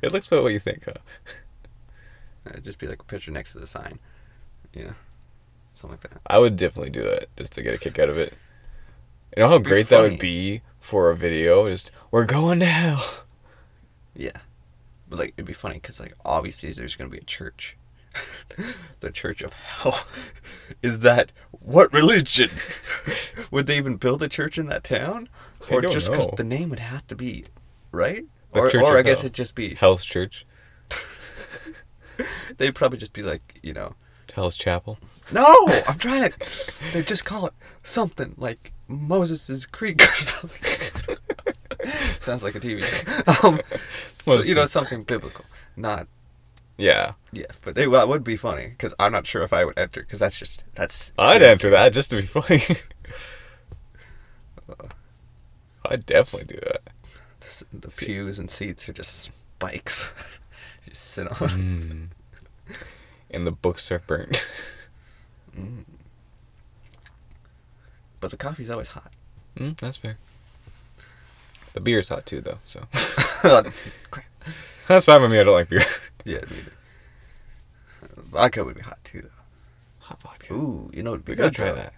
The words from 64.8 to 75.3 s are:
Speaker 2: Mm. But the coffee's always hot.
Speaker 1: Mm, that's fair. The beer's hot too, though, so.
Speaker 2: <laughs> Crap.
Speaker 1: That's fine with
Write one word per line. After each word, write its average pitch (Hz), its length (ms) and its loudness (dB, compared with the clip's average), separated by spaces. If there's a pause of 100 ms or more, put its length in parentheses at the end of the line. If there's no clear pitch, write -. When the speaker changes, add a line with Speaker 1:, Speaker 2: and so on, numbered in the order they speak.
Speaker 2:
Mm. 104 260 -14 (2500)
But 92 80 -10
the - 80 -16
coffee's 139 320 -12
always 117 200 -10
hot. - 220 -20 (460)
Speaker 1:
Mm, 151 220 -8
that's 127 180 -10
fair. 110 220 -12 (1500)
The - 80 -10
beer's 107 280 0
hot - 180 -8
too, 67 120 -10
though, - 280 -12
so. - 220 -18
Speaker 2:
<laughs> - 40 -18
Crap. - 800 4 (1120)
Speaker 1:
That's 185 200 8
fine 147 160 12
with 117 80 6